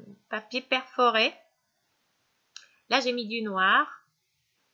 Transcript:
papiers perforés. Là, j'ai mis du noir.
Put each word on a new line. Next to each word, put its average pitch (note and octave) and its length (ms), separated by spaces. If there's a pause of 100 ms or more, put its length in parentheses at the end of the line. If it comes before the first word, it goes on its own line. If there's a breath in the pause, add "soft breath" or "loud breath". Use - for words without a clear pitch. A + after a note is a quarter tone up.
(280)
papiers A3 320
perforés. B3+ 760 (1600 loud breath)
Là, B3+ 100
j'ai B3 120
mis A#3+ 140
du A3+ 140
noir. G#3 500 (840)